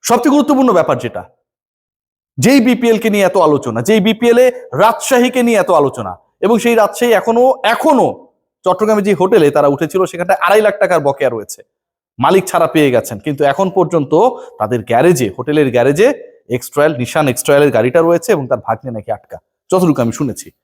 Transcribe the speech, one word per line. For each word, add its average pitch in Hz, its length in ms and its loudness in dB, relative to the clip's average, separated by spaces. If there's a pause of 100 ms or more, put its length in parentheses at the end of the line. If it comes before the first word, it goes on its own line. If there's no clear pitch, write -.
সবচেয়ে 240 280 0
গুরুত্বপূর্ণ 269 420 2
ব্যাপার 156 240 0
যেটা, 110 260 -10 (1120)
যেই 233 220 4
বিপিএল 233 380 0
কে 220 120 -2
নিয়ে 202 140 0
এত 185 140 0
আলোচনা, 135 440 0
যেই 214 180 2
বিপিএল 220 380 2
এ 254 140 4 (220)
রাজশাহীকে 240 720 0
নিয়ে 233 140 2
এত 180 140 0
আলোচনা, 131 460 -2 (240)
এবং 214 180 0
সেই 233 160 0
রাজশাহী 220 360 0
এখনো, 233 420 2 (100)
এখনো 226 640 0 (360)
চট্টগ্রামে 208 380 0
যে 202 120 0
হোটেলে 180 380 2
তারা 143 160 2
উঠেছিল, 151 380 -2
সেখানটায় 175 360 -4
আড়াই 196 200 2
লাখ 208 180 -2
টাকার 180 200 0
বকেয়া 139 300 -2
রয়েছে। 110 340 -10 (560)
মালিক 180 260 2
ছাড়া 165 220 0
পেয়ে 147 240 2
গেছেন, 113 280 -2
কিন্তু 147 240 -6
এখন 160 260 0
পর্যন্ত 165 460 -2 (440)
তাদের 107 240 -4
গ্যারেজে, 131 540 2
হোটেলের 147 340 -2
গ্যারেজে 147 420 2 (360)
এক্সট্রয়েল, 143 480 -2
নিশান 143 300 -2
এক্সট্রয়েলের 143 440 2
গাড়িটা 127 300 2
রয়েছে 170 300 0
এবং 143 160 -2
তার 127 100 -2
ভাগ্নে 117 340 -8
নাকি 113 200 -10
আটকা, - 260 -12 (340)
যতটুকু 175 300 2
আমি 117 100 0
শুনেছি। - 400 -8 (120)